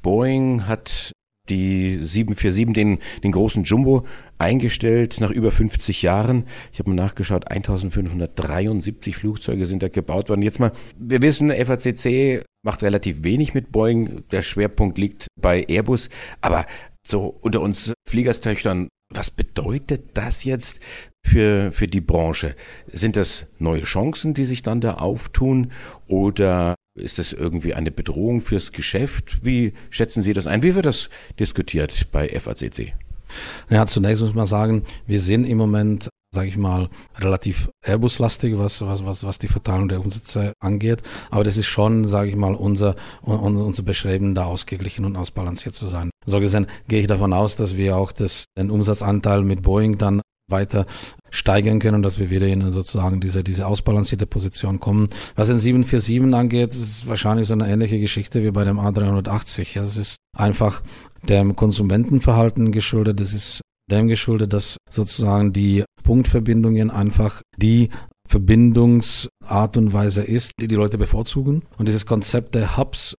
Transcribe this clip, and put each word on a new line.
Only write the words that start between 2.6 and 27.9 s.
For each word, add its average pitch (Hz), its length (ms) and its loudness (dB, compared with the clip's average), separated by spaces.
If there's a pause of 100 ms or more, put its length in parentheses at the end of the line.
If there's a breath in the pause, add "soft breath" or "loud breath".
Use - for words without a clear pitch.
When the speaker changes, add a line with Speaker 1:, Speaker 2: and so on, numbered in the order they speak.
Speaker 1:
den, 104 280 2 (220 loud breath)
den 101 100 2
großen 101 320 2
Jumbo, 131 420 2 (320 loud breath)
eingestellt 117 800 0
nach 110 100 0
über 110 200 2
fünfzig - 500 0
Jahren. 110 440 2 (280 loud breath)
Ich - 60 -18
habe - 100 -4
mal 95 80 2
nachgeschaut, 95 540 -2
eintausendfünfhundertdreiundsiebzig 92 1700 -4
Flugzeuge 104 500 -4
sind 92 160 -4
da 95 60 -2
gebaut 95 420 -4
worden. 101 100 0
Jetzt 104 180 -2
mal, 120 140 2 (260 loud breath)
wir 120 220 0
wissen, 147 300 4
F 123 180 0
A 127 100 0
C 123 140 -2
C 127 500 0 (220)
macht 107 180 -4
relativ 98 420 0
wenig 127 280 0
mit 131 180 -2
Boeing. 113 600 0
Der 95 100 -2
Schwerpunkt 101 560 0
liegt 101 300 -4 (120)
bei 90 300 2
Airbus. 107 400 0 (320 loud breath)
Aber 82 240 0 (420 loud breath)
so 101 360 -4
unter 110 180 0
uns 101 320 -4 (160)
Fliegerstöchtern, 110 800 -2 (240)
was - 180 -6
bedeutet - 840 -4
das - 280 -4
jetzt 131 360 -6 (460 loud breath)
für, 104 460 4
für 104 160 0
die 92 120 0
Branche? 82 560 -2 (340 loud breath)
Sind 101 260 -2
das - 320 -4 (100)
neue 80 240 -2
Chancen, 151 500 -4
die 139 140 -2
sich 123 160 -6
dann 113 180 -4
da 113 140 -2
auftun? 123 760 0 (340 loud breath)
Oder 95 680 2 (220)
ist - 220 -8
das 87 140 -6
irgendwie 82 420 -4
eine 78 160 -4